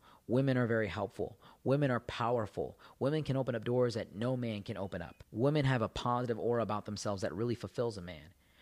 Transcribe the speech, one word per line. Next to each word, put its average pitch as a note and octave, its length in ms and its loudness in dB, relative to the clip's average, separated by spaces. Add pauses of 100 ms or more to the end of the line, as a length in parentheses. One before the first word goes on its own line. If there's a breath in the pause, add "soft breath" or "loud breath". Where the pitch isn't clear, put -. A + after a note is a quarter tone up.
(300 loud breath)
Women B2+ 280 4
are B2 100 4
very A2 220 2
helpful. G2 500 -4 (240 loud breath)
Women C#3 260 4
are A#2 120 0
powerful. A#2 760 -2 (220 loud breath)
Women D3 240 2
can C3+ 140 0
open B2+ 180 0
up G#2+ 80 -4
doors B2 300 2
that G#2+ 200 -4
no A#2+ 220 0
man A2+ 260 -2
can G#2+ 140 -6
open F#2 260 -4
up. C#2+ 300 -12
Women C#3 320 4
have C3 180 4
a G#2 60 2
positive B2 500 0
aura A#2 240 2
about G#2 220 -2
themselves G2+ 380 -4
that D#2 120 -2
really A2+ 220 0
fulfills A2+ 420 -4
a F2+ 40 -10
man. D#2+ 320 -14 (280 soft breath)